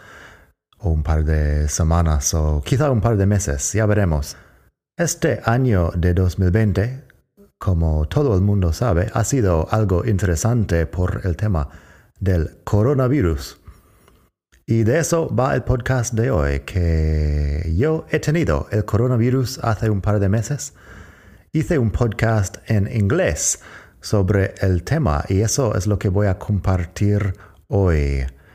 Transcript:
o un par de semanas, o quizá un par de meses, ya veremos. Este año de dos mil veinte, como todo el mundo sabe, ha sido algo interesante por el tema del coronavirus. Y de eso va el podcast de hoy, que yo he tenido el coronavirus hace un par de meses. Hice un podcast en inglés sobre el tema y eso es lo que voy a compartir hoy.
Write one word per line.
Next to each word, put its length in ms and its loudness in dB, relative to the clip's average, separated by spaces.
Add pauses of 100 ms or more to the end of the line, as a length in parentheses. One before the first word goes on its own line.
(760)
o 120 -4
un 140 0
par 220 0
de 420 0
semanas, 680 0
o 300 0
quizá 260 0
un 120 2
par 160 2
de 80 2
meses, 480 -2
ya 120 2
veremos. 520 0 (600)
Este 460 -2
año 500 2
de 200 2
dos 260 0
mil 120 4
veinte, 520 0 (560)
como 480 0
todo 280 0
el 60 2
mundo 300 2
sabe, 420 0
ha 120 -2
sido 440 0
algo 360 0
interesante 800 0
por 400 -4
el 100 0
tema 320 -2 (540)
del 420 -2
coronavirus. 960 0 (1080)
Y 160 2
de 160 2
eso 360 -2
va 180 0
el 100 -2
podcast 500 -2
de 180 0
hoy, 300 0
que 1120 0
yo 340 0
he 100 -2
tenido 520 0
el 140 0
coronavirus 800 0
hace 260 0
un 100 0
par 220 0
de 80 2
meses. 460 -4 (760)
Hice 260 0
un 140 2
podcast 680 0 (100)
en 280 0
inglés 680 0 (380)
sobre 640 0
el 220 0
tema 440 0
y 140 2
eso 340 0
es 120 -2
lo 120 0
que 80 -2
voy 200 2
a 120 -2
compartir 960 -2 (340)
hoy. 580 2 (280)